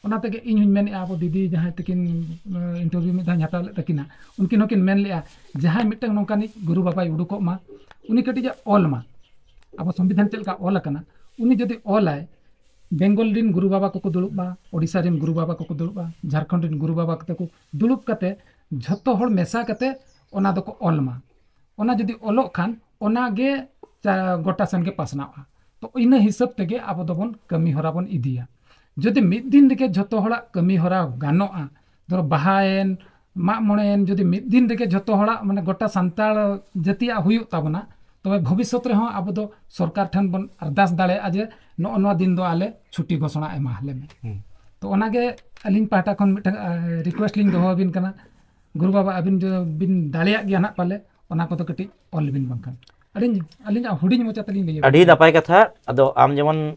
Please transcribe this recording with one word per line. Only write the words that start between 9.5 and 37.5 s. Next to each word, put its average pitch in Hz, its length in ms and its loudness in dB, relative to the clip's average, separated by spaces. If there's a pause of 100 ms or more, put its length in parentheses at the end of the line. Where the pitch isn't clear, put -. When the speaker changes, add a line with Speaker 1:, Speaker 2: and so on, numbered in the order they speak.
Speaker 1:
ᱟᱵᱚ 175 140 -2
ᱥᱚᱝᱵᱤᱫᱷᱟᱱ 185 380 2
ᱪᱮᱫ 220 80 -8
ᱞᱮᱠᱟ - 220 -6
ᱚᱞ 190 160 0
ᱟᱠᱟᱱᱟ, 156 240 -4 (380)
ᱩᱱᱤ 247 180 2
ᱡᱩᱫᱤ 226 280 -2
ᱚᱞᱟᱭ, 196 360 2 (680)
ᱵᱮᱝᱜᱚᱞ 202 440 2
ᱨᱮᱱ 226 180 2
ᱜᱩᱨᱩ 185 160 2
ᱵᱟᱵᱟ 190 220 0
ᱠᱚᱠᱚ 196 200 -6
ᱫᱩᱲᱩᱵ 180 240 -2
ᱢᱟ, 180 120 -4 (260)
ᱳᱰᱤᱥᱟ 165 300 0
ᱨᱮᱱ 170 160 0
ᱜᱩᱨᱩ 156 160 -2
ᱵᱟᱵᱟ 165 200 -2
ᱠᱚᱠᱚ 165 200 -8
ᱫᱩᱲᱩᱵ 170 220 -6
ᱢᱟ, 170 100 -8 (180)
ᱡᱷᱟᱲᱠᱷᱚᱸᱰ 156 400 -2
ᱨᱮᱱ 156 140 -2
ᱜᱩᱨᱩ 156 160 -2
ᱵᱟᱵᱟ 165 220 -2
ᱠᱚ 165 280 -8 (300)
ᱫᱩᱲᱩᱵ 233 300 0
ᱠᱟᱛᱮ 190 260 -2 (400)
ᱡᱷᱚᱛᱚ 165 460 -2
ᱦᱚᱲ 240 140 0
ᱢᱮᱥᱟ 208 340 0
ᱠᱟᱛᱮ 254 240 -2 (440)
ᱚᱱᱟ 196 200 0
ᱫᱚᱠᱚ 185 280 -6
ᱚᱞ 160 200 0
ᱢᱟ᱾ 131 140 -4 (640)
ᱚᱱᱟ 226 180 0
ᱡᱩᱫᱤ 226 240 -2
ᱚᱞᱚᱜ 233 320 0
ᱠᱷᱟᱱ, 185 180 -2 (300)
ᱚᱱᱟ 226 300 0
ᱜᱮ 247 200 -2 (520)
ᱪᱟ-, 190 360 0
ᱜᱚᱴᱟ 180 280 -2
ᱥᱮᱱ 175 180 0
ᱜᱮ 196 80 -4
ᱯᱟᱥᱱᱟᱜᱼᱟ᱾ 139 540 -8 (360)
ᱛᱚ 226 40 -12 (120)
ᱤᱱᱟᱹ 247 200 6
ᱦᱤᱥᱟᱹᱵ 214 380 2
ᱛᱮᱜᱮ 190 240 -4
ᱟᱵᱚ 170 240 -6
ᱫᱚᱵᱚᱱ 180 260 -4 (160)
ᱠᱟᱹᱢᱤ 165 260 0
ᱦᱚᱨᱟ 156 200 -2
ᱵᱚᱱ 180 160 -4
ᱤᱫᱤᱭᱟ। 127 360 -4 (540)
ᱡᱩᱫᱤ 226 240 2
ᱢᱤᱫ 208 280 2
ᱫᱤᱱ 285 200 8
ᱨᱮᱜᱮ 262 240 0
ᱡᱷᱚᱛᱚ 196 260 0
ᱦᱚᱲᱟᱜ 226 220 -2 (100)
ᱠᱟᱹᱢᱤ 185 240 2
ᱦᱚᱨᱟ 180 240 2 (180)
ᱜᱟᱱᱚᱜᱼᱟ, 170 460 0 (440)
ᱫᱷᱚᱨᱚ 180 140 0
ᱵᱟᱦᱟᱭᱮᱱ, 190 680 2 (480)
ᱢᱟᱜ 196 260 0
ᱢᱚᱬᱮᱭᱮᱱ, 208 440 2
ᱡᱩᱫᱤ 190 180 0
ᱢᱤᱫ 185 260 0
ᱫᱤᱱ 247 180 6
ᱨᱮᱜᱮ 233 220 0
ᱡᱷᱚᱛᱚ 196 240 0
ᱦᱚᱲᱟᱜ 214 300 2
ᱢᱟᱱᱮ 196 180 0
ᱜᱚᱴᱟ 190 260 -2
ᱥᱟᱱᱛᱟᱲ 202 460 0 (400)
ᱡᱟᱹᱛᱤᱭᱟᱜ 196 500 -2
ᱦᱩᱭᱩᱜ 226 240 2
ᱛᱟᱵᱚᱱᱟ, 165 380 -4 (380)